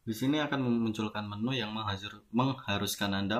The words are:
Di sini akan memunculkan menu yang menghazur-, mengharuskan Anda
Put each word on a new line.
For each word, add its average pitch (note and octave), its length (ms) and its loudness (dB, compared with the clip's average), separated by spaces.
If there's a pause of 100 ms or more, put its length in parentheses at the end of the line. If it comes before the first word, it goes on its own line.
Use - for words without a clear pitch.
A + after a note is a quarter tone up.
Di A2 160 -4
sini C3+ 240 2
akan C#3 240 0
memunculkan A2 640 0
menu G#2+ 240 -2
yang G#2+ 240 -2
menghazur-, G#2 560 -6
mengharuskan G#2+ 800 2
Anda G2 280 2